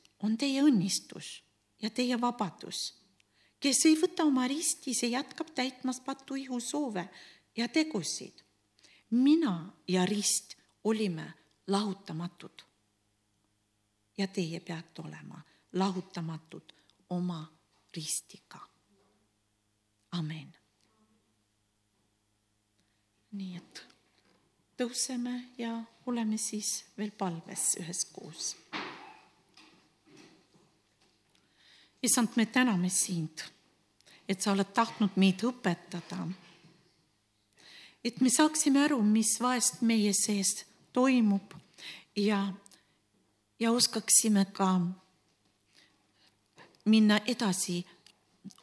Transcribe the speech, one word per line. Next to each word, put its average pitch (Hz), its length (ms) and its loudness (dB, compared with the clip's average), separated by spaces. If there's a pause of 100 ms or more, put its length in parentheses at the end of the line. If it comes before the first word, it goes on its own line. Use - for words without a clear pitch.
(220)
on 220 160 0
teie 277 240 0
õnnistus - 800 2 (400)
ja 214 80 -6
teie 247 300 -2
vabadus. - 760 -6 (680)
Kes 277 240 2
ei 311 120 8
võta 330 280 0
oma 254 240 2
risti, 277 440 -4
see 233 200 -2
jätkab 277 400 -8
täitmas 254 480 -4
patuihu 269 580 -8
soove 233 440 -4 (520)
ja 233 120 -2
tegusid. - 720 -4 (680)
Mina 247 600 4 (180)
ja 180 180 4
rist - 500 -2 (280)
olime 196 440 -2 (400)
lahutamatud. 185 960 -6 (1500)
Ja 196 100 -2
teie 170 320 -6
peate - 420 -12
olema 151 380 -16 (320)
lahutamatud 175 1000 -6 (380)
oma 180 300 -4 (540)
ristiga. - 640 -10 (1500)
Amen. 156 400 -8 (2750)
Nii 190 240 -10
et - 240 -18 (960)
tõuseme 247 560 -4 (240)
ja 233 220 -6 (280)
oleme 226 300 -2
siis - 460 -6 (160)
veel 208 180 -6
palves 175 640 -4
üheskoos. - 720 -8 (3500)
Isand, 233 340 2
me 226 100 4
täname 214 440 2
sind, - 540 -4 (840)
et 190 140 -4
sa 208 100 0
oled 196 220 0
tahtnud 226 420 0
meid 190 300 4
õpetada, 180 800 -4 (1800)
et 233 180 -6
me 254 100 6
saaksime 294 540 4
aru, 294 220 2
mis 220 340 4
vahest 247 460 0
meie 220 260 4
sees - 520 -2 (280)
toimub 240 640 2 (640)
ja, 202 240 0 (1200)
ja 226 100 4
oskaksime 214 800 4
ka 190 220 2 (2000)
minna 214 380 6
edasi 190 560 -2 (840)